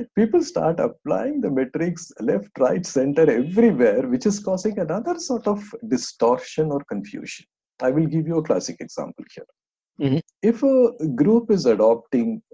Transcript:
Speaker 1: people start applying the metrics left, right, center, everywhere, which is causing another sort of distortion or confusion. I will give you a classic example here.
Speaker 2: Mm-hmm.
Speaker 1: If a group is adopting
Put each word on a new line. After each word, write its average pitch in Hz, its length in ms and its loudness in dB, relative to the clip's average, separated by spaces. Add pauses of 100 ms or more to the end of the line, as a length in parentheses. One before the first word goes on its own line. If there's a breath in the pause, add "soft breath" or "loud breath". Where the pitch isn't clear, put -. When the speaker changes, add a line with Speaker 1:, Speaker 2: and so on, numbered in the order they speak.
(160 loud breath)
Speaker 1:
people 233 260 2
start 165 380 -2
applying 220 600 -4
the 185 100 0
metrics 165 600 -4 (100)
left, 143 380 -2
right, 131 260 2
center, 143 460 2
everywhere, 131 800 2
which 127 180 0
is 202 140 -2
causing 196 380 -4
another 220 400 -4
sort 240 280 -6
of 208 160 -2 (260)
distortion 127 800 -2
or 143 140 -4
confusion. - 600 -12 (380)
I 131 80 0
will 156 160 2
give 151 200 -2
you 165 120 -2
a 156 40 0
classic - 380 -2
example - 440 -12 (100)
here. - 120 -18 (540)
Speaker 2:
Mm-hmm. 139 180 2 (240)
Speaker 1:
If 226 200 2
a 254 520 2
group 220 360 4
is 175 160 2
adopting 113 760 2 (120)